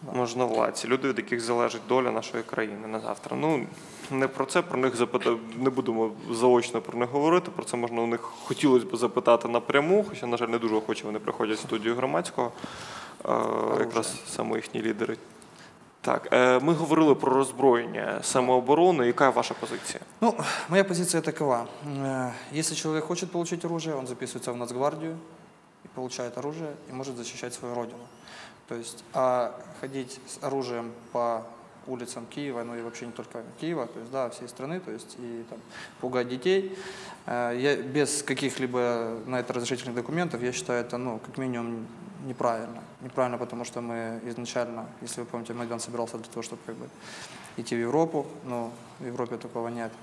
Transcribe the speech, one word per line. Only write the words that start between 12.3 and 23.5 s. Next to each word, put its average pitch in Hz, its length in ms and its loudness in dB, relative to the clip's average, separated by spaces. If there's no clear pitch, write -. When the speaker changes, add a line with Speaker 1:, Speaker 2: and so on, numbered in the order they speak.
Speaker 1:
е, - 60 0
Speaker 2:
Оружие. 113 540 2
Speaker 1:
якраз 113 300 -2
саме 113 280 -2
їхні 113 260 -4
лідери. 110 360 -2
Так, - 260 2
е, 127 280 8
ми 151 140 4
говорили 156 420 6
про 131 180 4
роззброєння 120 880 4
самооборони. 131 840 6
Яка 127 220 6
ваша 120 240 2
позиція? - 460 -6
Speaker 2:
Ну, 226 120 6
моя 196 140 8
позиция 170 380 2
такова. 135 460 2
Э, 135 440 -2
если 156 200 0
человек 156 300 0
хочет 175 260 -2
получить 170 340 -2